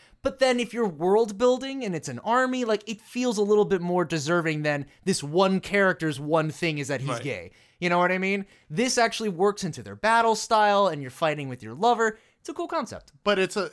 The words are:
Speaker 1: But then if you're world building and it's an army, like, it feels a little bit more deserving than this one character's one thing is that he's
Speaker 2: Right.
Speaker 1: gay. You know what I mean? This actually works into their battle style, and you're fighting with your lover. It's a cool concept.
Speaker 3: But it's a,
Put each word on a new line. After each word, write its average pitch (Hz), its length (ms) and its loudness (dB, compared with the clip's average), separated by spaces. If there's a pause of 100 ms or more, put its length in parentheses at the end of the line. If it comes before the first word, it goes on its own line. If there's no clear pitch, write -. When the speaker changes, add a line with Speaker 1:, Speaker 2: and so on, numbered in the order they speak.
(220)
Speaker 1:
But - 160 -4
then 254 200 2
if 240 140 -4
you're 220 160 0
world 190 500 2
building 254 460 2
and 190 100 -2
it's 151 140 -6
an 123 120 -10
army, 254 440 0
like, 214 240 0
it 226 120 -10
feels 247 360 -2
a 208 60 0
little 208 220 6
bit 185 160 0
more 180 240 0
deserving 160 580 0
than 147 240 -2 (180)
this 185 180 0
one 190 380 2
character's 180 580 0
one 156 320 0
thing 156 280 -4
is 139 100 -6
that 139 120 -4
he's 131 100 -6
Speaker 2:
Right. 120 120 -6
Speaker 1:
gay. 98 280 -8 (300)
You 175 100 -2
know 175 80 2
what 180 140 2
I 185 60 0
mean? 190 280 -2 (240)
This 233 260 0
actually 226 340 0
works 196 340 0
into 151 180 -8
their 101 140 -14
battle 226 380 4
style, 208 540 4
and 147 140 -4
you're 131 80 -10
fighting 151 380 -2
with 123 140 -10
your 110 120 -12
lover. 220 440 0 (220)
It's - 80 -16
a 320 60 -12
cool 339 140 -6
concept. 277 440 -8 (100)
Speaker 3:
But 202 160 2
it's 190 180 -2
a, 196 160 -2